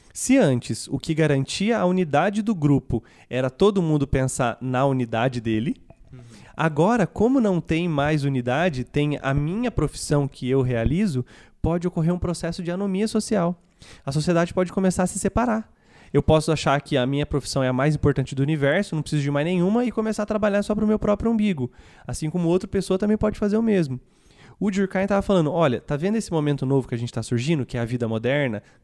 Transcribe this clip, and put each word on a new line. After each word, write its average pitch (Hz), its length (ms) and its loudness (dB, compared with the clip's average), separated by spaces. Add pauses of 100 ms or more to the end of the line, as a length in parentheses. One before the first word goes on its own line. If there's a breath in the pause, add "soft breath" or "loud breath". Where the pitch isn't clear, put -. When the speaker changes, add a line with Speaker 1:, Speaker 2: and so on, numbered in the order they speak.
(140)
Speaker 1:
Se - 240 2
antes 131 500 2
o 135 120 -4
que - 160 -4
garantia 156 640 0
a 185 60 2
unidade 180 580 2
do 220 100 0
grupo 143 500 0 (240 soft breath)
era 127 220 -2
todo 196 320 2
mundo 151 240 2
pensar 131 560 0
na 127 240 0
unidade 123 560 -2
dele, 113 340 -2 (380)
Speaker 2:
Uhum. 127 60 -20 (360 loud breath)
Speaker 1:
agora, 165 520 2
como 247 340 2
não 190 180 2
tem 165 300 -2
mais 147 340 0
unidade, 135 600 0
tem 147 400 -2
a 135 100 -2
minha 175 380 -2
profissão 147 560 -2
que - 220 -10
eu 135 120 4
realizo, 127 640 0 (360 loud breath)
pode 170 260 -2
ocorrer 170 260 0
um 180 60 -4
processo 170 420 -6
de 170 100 -6
anomia 196 360 -2
social. 202 520 0 (460 loud breath)
A 135 60 -4
sociedade 170 420 0
pode 185 180 0
começar 190 320 0
a 180 40 0
se - 120 -8
separar. 220 500 -2 (440 soft breath)
Eu 143 80 4
posso 156 300 4
achar 143 280 0
que 143 160 -4
a 127 120 2
minha 143 180 0
profissão 139 380 -4
é 127 40 0
a 127 60 0
mais 143 220 2
importante 143 400 0
do 135 80 0
universo, 151 520 0
não 151 60 0
preciso 147 220 -2
de 139 80 0
mais 143 140 0
nenhuma, 185 380 2
e 233 80 -2
começar 220 320 -4
a - 40 -4
trabalhar 208 340 0
só 220 140 -2
pro 214 120 0
meu 214 120 2
próprio 208 320 0
umbigo. 202 380 0 (380 loud breath)
Assim 151 220 -6
como 170 180 0
outra 185 220 2
pessoa 190 300 0
também 208 180 2
pode 214 220 0
fazer 208 180 2
o 233 60 0
mesmo. 170 360 2 (600 soft breath)
O 202 120 0
Durkheim 190 360 0
tava 202 160 2
falando, 170 280 4
"Olha, 147 300 2
tá 147 160 -4
vendo 190 180 -2
esse 220 160 -4
momento 147 340 0
novo 131 220 2
que - 80 -6
a - 20 -4
gente 117 140 -6
tá 117 100 -6
surgindo, 123 440 -2
que - 120 -8
é 117 40 -2
a 117 40 -2
vida 117 220 -4
moderna, 117 560 -2 (200 soft breath)